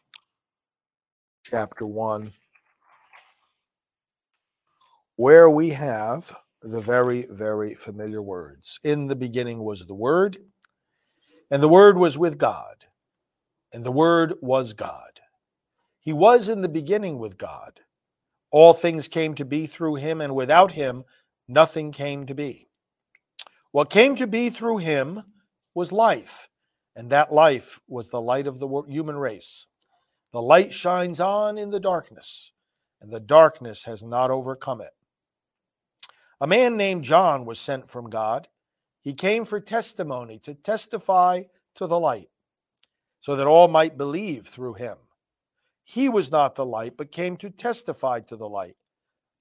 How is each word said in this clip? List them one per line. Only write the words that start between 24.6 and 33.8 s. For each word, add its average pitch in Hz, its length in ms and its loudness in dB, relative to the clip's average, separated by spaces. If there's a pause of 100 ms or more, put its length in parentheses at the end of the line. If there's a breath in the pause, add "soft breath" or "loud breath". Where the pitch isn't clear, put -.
him 160 480 -4 (500)
was 175 160 -6
life, 190 580 -2 (460)
and 120 160 -18
that 147 220 2
life 151 560 2
was 120 200 -12
the 123 120 -8
light 127 260 -4
of 131 120 -10
the 139 80 -10
wor-, 139 200 -8
human 147 300 -10
race. 120 500 -12 (680)
The 120 80 -8
light 165 320 4
shines 180 480 -6
on 208 380 -2
in 208 120 -10
the 202 100 -6
darkness, - 720 -8 (480)
and 107 100 -20
the 113 100 -12
darkness 123 640 4